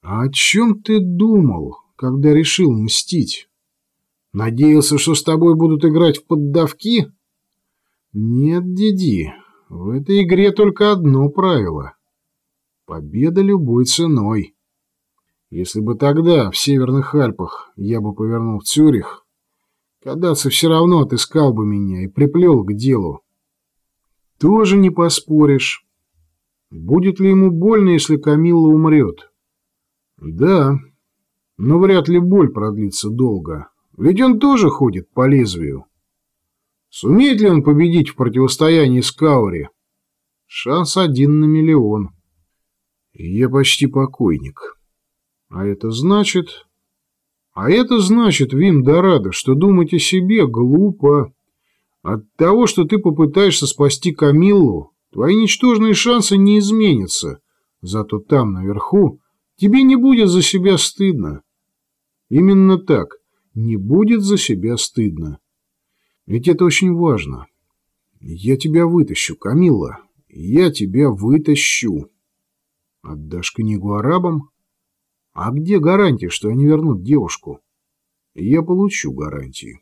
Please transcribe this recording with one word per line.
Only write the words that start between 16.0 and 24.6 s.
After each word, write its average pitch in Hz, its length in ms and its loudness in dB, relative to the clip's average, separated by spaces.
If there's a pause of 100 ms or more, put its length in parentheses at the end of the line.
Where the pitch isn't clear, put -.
в - 60 -12
Северных 135 580 -2
Альпах, 113 640 -4
я 107 240 -6
бы 104 140 -8
повернул 113 460 -4
в - 40 -20
Цюрих, 147 600 0 (800)
Кадаци 151 460 -4
всё 160 220 0
равно 165 300 4
отыскал 139 520 0
бы 107 140 -2
меня 98 380 -4
и 95 40 -8
приплёл 143 560 2
к 101 80 -4
делу. 104 480 -2 (1160)
Тоже 196 400 2